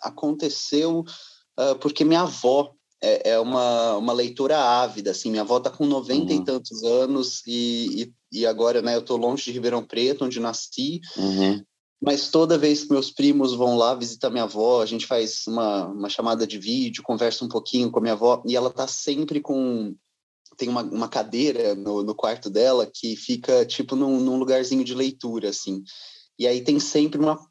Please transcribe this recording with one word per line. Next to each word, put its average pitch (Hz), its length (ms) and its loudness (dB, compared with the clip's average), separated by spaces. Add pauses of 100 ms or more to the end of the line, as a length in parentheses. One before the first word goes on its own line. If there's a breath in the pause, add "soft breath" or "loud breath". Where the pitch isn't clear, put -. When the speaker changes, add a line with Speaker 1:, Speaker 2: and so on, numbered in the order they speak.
Speaker 1:
aconteceu, 156 1040 -2 (520 loud breath)
ah, 135 240 2
porque 147 240 0
minha 165 180 4
avó 139 500 2 (320)
é, 107 260 2
é 113 100 4
uma, 117 560 2
uma 117 160 0
leitora 123 460 0
ávida, 120 520 2
assim. 104 200 -6
Minha 110 120 0
avó 117 160 2
tá 127 120 -2
com 147 160 -2
noventa 131 460 0
Speaker 2:
Uhum. - 80 2
Speaker 1:
e 139 40 -6
tantos 123 400 -4
anos 131 640 0
e, 120 640 -2 (180)
e, 110 100 -8
e 113 60 2
agora, 113 340 2
né, 120 140 0
eu 117 80 0
tô 120 140 -2
longe 123 280 0
de 127 60 -8
Ribeirão 120 340 -2
Preto, 127 400 -2
onde 123 140 -4
nasci. 127 600 -6 (160 loud breath)
Speaker 2:
Uhum. 98 440 2 (400)
Speaker 1:
Mas 143 300 0
toda 165 280 4
vez 147 260 2
que - 80 0
meus 135 180 2
primos 139 440 4
vão 123 220 2
lá 117 180 4
visitar 120 360 -4
minha 117 140 -2
avó, 110 380 2
a 110 40 0
gente 110 200 -6
faz 113 420 -2
uma, 107 400 0
uma 101 200 -8
chamada 113 380 -2
de 104 140 -10
vídeo, 117 420 -4
conversa 117 420 -2
um 117 40 -8
pouquinho 117 420 -2
com - 80 0
a 110 40 2
minha 113 120 0
avó, 120 320 4
e 120 100 0
ela 123 140 2
tá 131 180 -4
sempre 147 520 -4
com, 123 540 -2 (600)
tem 127 120 -4
uma, 123 140 0
uma 113 260 -4
cadeira 117 680 0
no, 101 280 -2
no 107 100 -4
quarto 113 360 -4
dela 117 420 4
que 113 240 -6
fica, 123 500 2
tipo, 135 300 -6
num, 135 240 2
num 131 160 0
lugarzinho 131 480 0
de 123 100 -6
leitura, 120 560 -4
assim. 98 320 -8 (540 loud breath)
E 123 120 0
aí 123 140 2
tem 143 180 2
sempre 147 400 0
uma 156 180 2 (120)